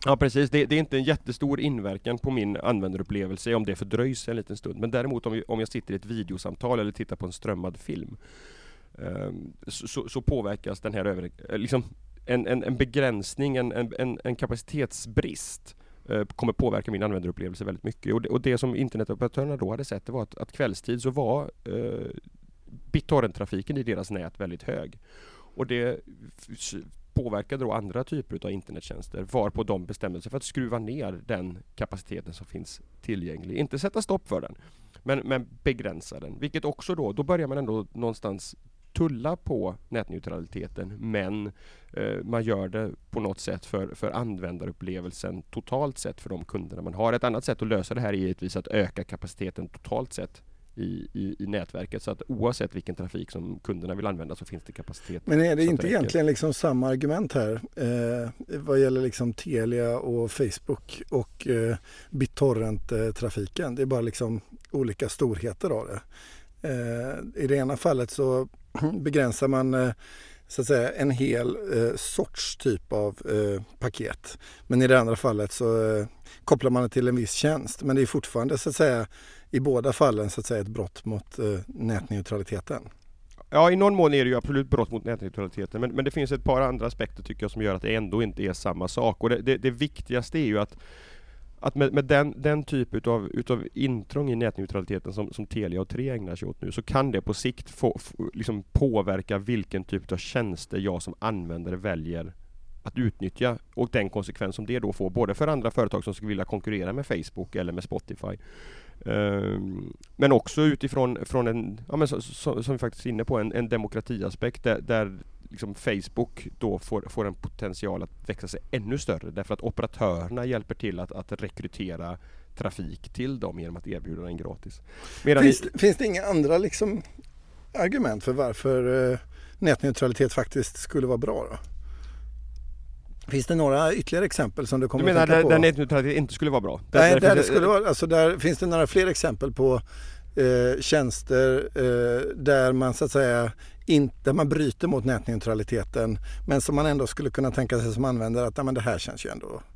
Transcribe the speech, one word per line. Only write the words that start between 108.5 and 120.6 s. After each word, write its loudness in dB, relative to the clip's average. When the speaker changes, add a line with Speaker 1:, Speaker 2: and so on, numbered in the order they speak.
Speaker 1:
Ehm, -2
men 6
också 4
utifrån, 2
från 0
en, -4
ja, -4
men 4
så, -2
så, -4
som -2
vi -4
faktiskt -6
är -4
inne -2
på, 2
en, -2
en -2
demokratiaspekt -2
där, 2
där 0
liksom -10
Facebook -2
då 0
får, -4
får -2
en -4
potential -6
att -12
växa -8
sig -10
ännu -2
större, -4
därför -4
att -6
operatörerna -2
hjälper -4